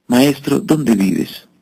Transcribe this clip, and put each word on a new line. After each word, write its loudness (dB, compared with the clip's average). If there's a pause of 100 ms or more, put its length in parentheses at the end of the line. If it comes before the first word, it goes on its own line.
"Maestro, 0
¿dónde 0
vives?". -2 (140)